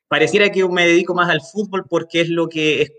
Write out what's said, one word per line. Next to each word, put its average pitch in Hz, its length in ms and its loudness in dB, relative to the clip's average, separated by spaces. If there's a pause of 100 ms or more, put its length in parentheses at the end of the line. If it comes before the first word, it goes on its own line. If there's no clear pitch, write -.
pareciera 165 420 2
que 190 180 0
me 175 180 0
dedico 175 280 2
más 175 160 0
al 156 100 0
fútbol 190 480 -8
porque 165 320 -4
es 165 80 0
lo 170 200 -2
que 156 340 0
es, 147 160 -4